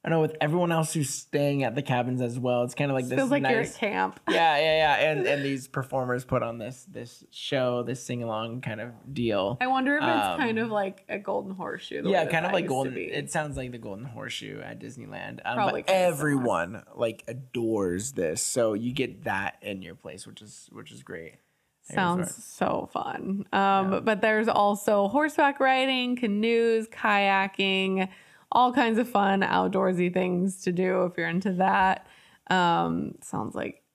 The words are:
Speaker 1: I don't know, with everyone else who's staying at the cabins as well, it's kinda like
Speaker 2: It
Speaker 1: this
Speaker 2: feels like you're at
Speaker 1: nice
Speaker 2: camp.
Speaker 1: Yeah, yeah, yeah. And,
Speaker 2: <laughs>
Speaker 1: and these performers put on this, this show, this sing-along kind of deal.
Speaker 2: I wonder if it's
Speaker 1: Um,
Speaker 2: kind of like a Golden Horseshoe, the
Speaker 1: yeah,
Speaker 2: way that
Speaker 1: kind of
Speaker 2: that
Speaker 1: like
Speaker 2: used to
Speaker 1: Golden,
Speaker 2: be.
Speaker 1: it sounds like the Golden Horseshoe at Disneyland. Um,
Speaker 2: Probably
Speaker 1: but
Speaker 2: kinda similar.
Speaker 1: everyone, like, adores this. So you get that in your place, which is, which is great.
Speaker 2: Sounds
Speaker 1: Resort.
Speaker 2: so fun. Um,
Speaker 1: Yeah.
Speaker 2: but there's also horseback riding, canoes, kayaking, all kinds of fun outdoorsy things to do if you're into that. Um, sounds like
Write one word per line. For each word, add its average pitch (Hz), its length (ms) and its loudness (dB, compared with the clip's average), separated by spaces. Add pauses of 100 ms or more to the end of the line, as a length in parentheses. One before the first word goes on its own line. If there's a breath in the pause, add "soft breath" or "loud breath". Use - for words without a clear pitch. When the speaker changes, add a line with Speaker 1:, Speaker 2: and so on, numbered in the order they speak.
Speaker 1:
I - 60 -6
don't 165 80 2
know, 160 60 4
with 156 180 0
everyone 170 320 2
else 160 220 0
who's 151 160 0
staying 143 520 0
at 117 120 0
the 135 80 -2
cabins 127 400 0
as 120 160 -4
well, 123 240 0
it's 123 120 -2
kinda 139 200 0
like 127 100 0
Speaker 2:
It 123 60 -8
Speaker 1:
this 127 80 0
Speaker 2:
feels 269 120 0
like 277 120 2
you're 262 80 2
at 233 80 4
Speaker 1:
nice - 180 -4
Speaker 2:
camp. 190 420 -2 (120)
Speaker 1:
Yeah, 165 260 6
yeah, 156 200 4 (220)
yeah. 151 120 4
And, 151 160 0
Speaker 2:
<laughs> - 0 -
Speaker 1:
and 143 180 0
these 139 240 -4
performers 127 560 -4
put 127 180 0
on 117 140 -6
this, 117 340 -12
this 123 400 -16
show, 123 520 -2
this 120 200 -6
sing-along 117 600 -6
kind 107 180 -6
of 120 120 -10 (200)
deal. 113 480 0
Speaker 2:
I 254 60 0
wonder 262 320 2
if 294 40 0
it's 247 80 2
Speaker 1:
Um, 208 300 0
Speaker 2:
kind 226 180 0
of 226 120 -2
like 196 400 -4
a 196 80 -6
Golden 196 340 -6
Horseshoe, - 480 -8
the 180 80 -2
Speaker 1:
yeah, 185 120 4
Speaker 2:
way 156 40 2
that - 80 -2
Speaker 1:
kind 165 140 0
of 196 60 0
Speaker 2:
that - 20 0
Speaker 1:
like 175 100 2
Speaker 2:
used - 60 -4
to 131 60 0
Speaker 1:
Golden, 131 180 -2
Speaker 2:
be. 92 80 -8 (100)
Speaker 1:
it 143 180 -8
sounds 151 280 -4
like 127 140 -8
the 120 60 -14
Golden 110 280 -12
Horseshoe 110 560 -10
at 113 180 -14
Disneyland. 104 640 -12
Um, 208 120 -2
Speaker 2:
Probably 202 260 0
Speaker 1:
but - 60 -4
Speaker 2:
kinda 190 120 4
similar. 180 140 4
Speaker 1:
everyone, 120 680 0 (120)
like, 117 340 -2
adores 113 840 -2
this. 82 300 -2
So 113 300 0
you 117 220 -4
get 131 300 -6
that 98 360 -4
in 98 220 -8
your 85 140 -16
place, - 300 -16
which 110 140 -20
is, - 320 -20
which 110 200 -18
is 123 100 -20
great. 82 320 -14 (480)
Speaker 2:
Sounds 180 380 0
Speaker 1:
Resort. 180 220 -6
Speaker 2:
so - 480 -2
fun. - 600 -6
Um, 196 400 2
Speaker 1:
Yeah. 190 80 0
Speaker 2:
but 208 220 0
there's 214 260 2
also 208 600 2
horseback 285 520 2
riding, 262 560 2
canoes, 226 720 2
kayaking, 196 1200 2 (440 loud breath)
all 247 200 6
kinds 233 260 4
of 247 100 0
fun 196 340 4
outdoorsy 185 680 2
things 185 500 0
to 185 100 0
do 180 320 2
if 175 120 -4
you're 165 120 -2
into 185 240 0
that. 190 520 2 (440 loud breath)
Um, 170 760 2
sounds - 320 -6
like - 280 -8 (120)